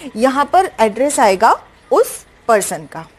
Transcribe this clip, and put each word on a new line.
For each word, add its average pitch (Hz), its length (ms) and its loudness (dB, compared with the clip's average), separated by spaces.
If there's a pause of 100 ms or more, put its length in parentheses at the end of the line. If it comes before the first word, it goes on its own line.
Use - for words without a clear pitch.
(160)
यहाँ 269 380 0
पर 370 260 2
address 233 400 0
आएगा 214 440 2 (280)
उस - 340 0 (220)
person 180 440 -2
का। 165 140 -14 (140)